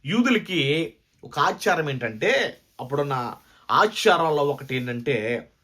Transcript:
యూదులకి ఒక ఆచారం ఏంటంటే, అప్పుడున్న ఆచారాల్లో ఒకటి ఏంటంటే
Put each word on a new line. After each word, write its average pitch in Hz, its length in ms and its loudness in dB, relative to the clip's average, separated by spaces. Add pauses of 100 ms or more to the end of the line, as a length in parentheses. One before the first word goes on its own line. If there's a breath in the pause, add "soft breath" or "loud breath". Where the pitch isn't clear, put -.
యూదులకి 180 880 0 (300)
ఒక - 140 -8
ఆచారం 170 520 2
ఏంటంటే, 131 680 -2 (200)
అప్పుడున్న 131 560 -4 (340 soft breath)
ఆచారాల్లో 165 760 4
ఒకటి 135 320 -2
ఏంటంటే 120 760 -4 (120)